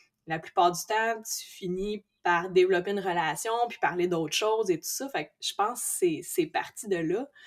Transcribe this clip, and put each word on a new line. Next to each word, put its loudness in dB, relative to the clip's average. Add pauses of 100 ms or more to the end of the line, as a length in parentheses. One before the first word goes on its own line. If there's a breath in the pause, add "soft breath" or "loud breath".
(280 soft breath)
la -2
plupart 2
du -6
temps, 0
tu -8
finis -6 (200)
par 2
développer 4
une -2
relation, 0 (160)
puis -12
parler 2
d'autres 0
choses 2
et 2
tout -8
ça. -4
Fait -6
que -20 (100)
je -6
pense 0
que -6
c'est, 2
c'est 0
parti -6
de 2
là. 0 (180 loud breath)